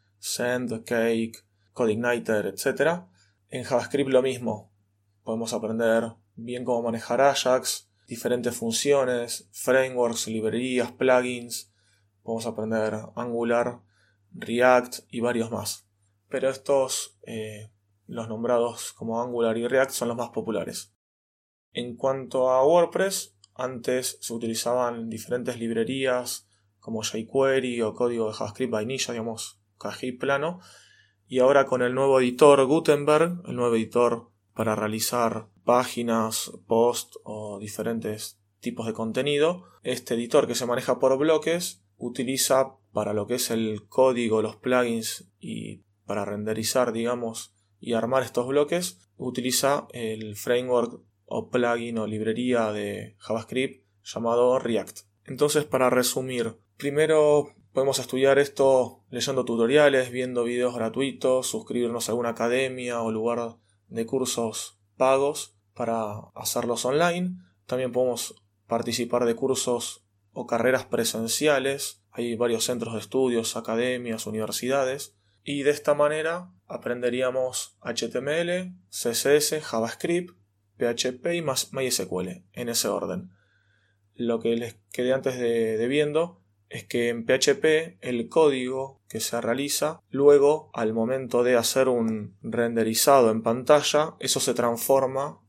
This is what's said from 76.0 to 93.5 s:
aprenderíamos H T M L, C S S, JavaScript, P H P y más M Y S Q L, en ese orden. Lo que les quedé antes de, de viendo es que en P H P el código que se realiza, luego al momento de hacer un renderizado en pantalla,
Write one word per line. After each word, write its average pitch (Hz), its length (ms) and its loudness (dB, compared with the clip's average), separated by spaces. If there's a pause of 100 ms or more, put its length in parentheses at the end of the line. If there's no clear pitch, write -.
aprenderíamos 123 1120 -2
H 123 280 -6
T - 100 -6
M 147 220 -2
L, 180 340 -4 (140)
C - 220 -6
S 139 260 4
S, 151 240 0
JavaScript, 160 760 -2 (420)
P 120 120 0
H 120 240 -2
P 170 240 -4
y 170 60 -4
más 139 300 -4
M 135 120 -2
Y 127 40 0
S 98 180 -2
Q 92 160 -4
L, 90 220 -10 (100)
en 120 140 -6
ese 117 200 -2
orden. 92 420 -4 (840)
Lo 117 260 -2
que 117 160 0
les 117 220 -6 (120)
quedé 127 220 0
antes 131 260 -2
de, 117 380 0
de 117 100 -2
viendo 151 560 -2 (260)
es - 160 -14
que 117 260 0
en 117 140 -4
P 131 100 2
H 135 200 4
P 160 460 0
el 120 280 -4
código 135 800 0
que 113 120 -10
se 117 200 -4
realiza, 143 680 -2
luego 143 640 6
al 110 200 -2
momento 123 520 0
de 123 100 4
hacer 127 340 2
un 113 540 -2
renderizado 117 880 4
en 110 120 0
pantalla, 147 760 2